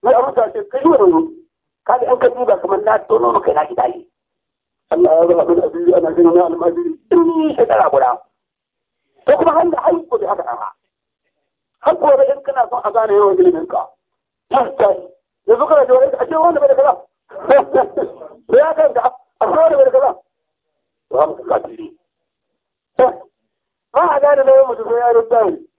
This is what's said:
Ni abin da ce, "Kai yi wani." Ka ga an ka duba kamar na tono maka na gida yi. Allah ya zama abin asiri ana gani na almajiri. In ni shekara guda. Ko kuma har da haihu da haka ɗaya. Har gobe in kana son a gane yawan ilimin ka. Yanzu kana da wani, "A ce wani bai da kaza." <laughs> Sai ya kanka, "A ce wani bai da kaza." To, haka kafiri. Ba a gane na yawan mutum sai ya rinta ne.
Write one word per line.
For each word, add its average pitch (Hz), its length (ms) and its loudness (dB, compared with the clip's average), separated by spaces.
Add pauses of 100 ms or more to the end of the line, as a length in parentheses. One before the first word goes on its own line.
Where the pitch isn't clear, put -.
Ni 247 100 2
abin 269 220 0
da 226 160 -2
ce, 208 160 -10
"Kai 523 160 -8
yi 320 60 4
wani." 180 400 2 (560)
Ka 247 140 0
ga 480 120 -2
an - 80 0
ka - 100 2
duba 220 320 -2
kamar 196 220 -4
na 214 140 0 (100)
tono - 240 0
maka - 220 -2
na - 120 -2
gida - 220 -4
yi. - 220 -10 (800)
Allah 165 220 2
ya 165 140 4
zama 170 160 2
abin 170 200 0
asiri 170 300 -2
ana 165 180 0
gani 170 240 2
na 180 100 4
almajiri. 233 540 -4 (120)
In 349 120 4
ni 320 320 -2
shekara 202 340 0
guda. 131 320 0 (1040)
Ko 554 120 2
kuma 339 160 2
har 339 180 2
da 311 100 -4
haihu - 380 -2
da - 80 -6
haka - 160 -6
ɗaya. - 240 -10 (1120)
Har - 160 0
gobe 277 280 2 (100)
in 277 100 -10
kana 254 260 -4
son 240 140 -8
a 208 80 -4
gane 220 220 0
yawan 202 260 2
ilimin - 280 2
ka. - 200 -6 (640)
Yanzu 226 1160 -2
kana 294 180 2
da 247 80 2
wani, 262 260 2
"A - 80 -2
ce 320 80 -8
wani 320 240 0
bai 285 80 -2
da 277 80 0
kaza." 277 180 2 (360)
<laughs> - 1160 -4
Sai - 100 2
ya 311 160 2
kanka, 285 280 0 (380)
"A - 80 0
ce - 100 -2
wani 320 180 2
bai 277 100 4
da 262 60 0
kaza." 370 280 0 (920)
To, - 80 -4
haka 151 260 -2
kafiri. - 540 -8 (2000)
Ba 311 220 0
a 277 40 0
gane 277 240 2
na 269 80 2
yawan 269 160 6
mutum 220 220 -8
sai 233 100 -2
ya 240 140 0
rinta 226 320 0
ne. - 120 -6 (220)